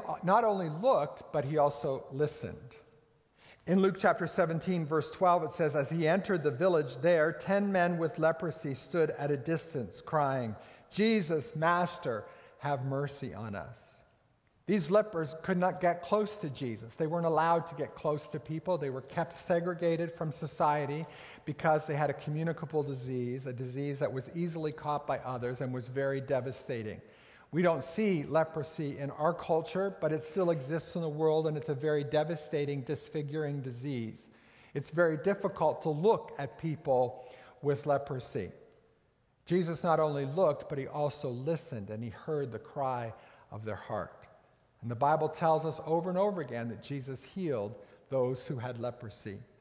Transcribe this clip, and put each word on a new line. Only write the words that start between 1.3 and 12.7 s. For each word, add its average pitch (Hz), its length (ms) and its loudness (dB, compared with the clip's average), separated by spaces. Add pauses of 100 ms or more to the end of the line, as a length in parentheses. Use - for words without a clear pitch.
but 143 120 2
he 151 140 0
also 143 520 2
listened. 135 640 -4 (880)
In 185 160 4
Luke 190 160 4
chapter 175 300 4
seventeen, 165 580 0
verse 147 280 0
twelve, 175 320 6
it 139 80 -4
says, 151 240 2
"As 139 120 2
he 160 200 2
entered 180 340 2
the 147 80 2
village 151 460 2
there, 160 360 6
ten 202 380 2
men 175 260 4
with 160 220 0
leprosy 160 560 0
stood 156 360 2
at 143 200 -2
a 147 60 2
distance, 135 680 -4
crying, 135 540 0 (340)
'Jesus, 180 640 2
Master, 156 680 2 (340)
have 139 260 -2